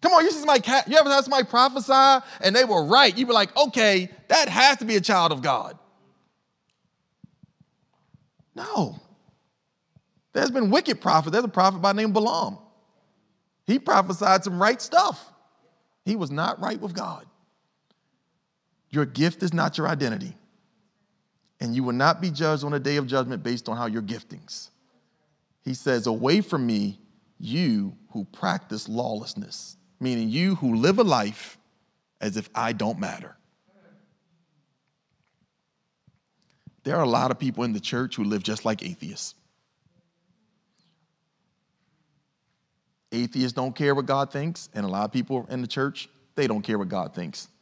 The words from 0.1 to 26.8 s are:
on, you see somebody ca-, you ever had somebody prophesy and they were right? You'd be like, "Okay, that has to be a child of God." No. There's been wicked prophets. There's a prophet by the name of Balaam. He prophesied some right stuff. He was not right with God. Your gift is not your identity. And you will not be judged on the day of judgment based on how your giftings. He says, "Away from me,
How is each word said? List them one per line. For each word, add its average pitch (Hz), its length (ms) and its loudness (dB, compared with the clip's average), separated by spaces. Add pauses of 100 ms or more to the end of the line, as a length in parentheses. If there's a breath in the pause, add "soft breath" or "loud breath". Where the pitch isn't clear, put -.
on, 320 100 8
you 349 60 4
see 320 80 -4
somebody 294 240 4
ca-, 262 240 2
you 269 120 4
ever 294 120 6
had 277 140 4
somebody 254 220 2
prophesy 269 800 4 (160 loud breath)
and 196 140 2
they 254 80 6
were 202 200 2
right? 208 340 6
You'd 247 100 -2
be 240 60 0
like, 208 240 2
"Okay, 208 520 2 (180 loud breath)
that 302 220 4
has 254 280 6
to 233 80 -8
be 214 120 0
a 190 40 2
child 170 300 2
of 139 100 -6
God." 127 380 -4 (2750)
No. 233 460 -6 (1300)
There's 277 200 0
been 240 180 2
wicked 311 320 2
prophets. 160 300 4
There's 220 120 2
a 247 40 -2
prophet 190 320 2
by 196 120 2
the 196 60 0
name 220 120 0
of 202 40 0
Balaam. 196 460 -2 (1040)
He 247 140 2
prophesied 190 640 2
some 180 180 -2
right 233 180 2
stuff. - 540 0 (720)
He 202 120 -2
was 175 140 -4
not 156 320 -4
right 196 180 -6
with 185 140 -10
God. 170 320 -10 (1700)
Your 147 140 0
gift 135 360 -2
is 170 140 -2
not 156 200 -2
your - 120 -4
identity. 113 500 -4 (1200)
And 117 140 -4
you 131 100 -2
will 123 100 -2
not 156 280 2
be 185 80 -2
judged 151 340 -2
on 147 100 -6
the 147 60 -2
day 143 180 -2
of 139 100 -2
judgment 127 340 -2
based 117 260 -6
on 110 80 -6
how 120 120 -6
your 110 160 -4
giftings. - 680 -14 (920)
He 135 100 -6
says, 127 320 -2
"Away 123 360 2
from 139 260 -2
me, 101 320 -2 (400)